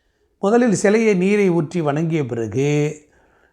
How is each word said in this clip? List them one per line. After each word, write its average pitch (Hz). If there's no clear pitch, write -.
முதலில் 226
சிலையை 214
நீரை 196
ஊற்றி 170
வணங்கிய 156
பிறகு, 117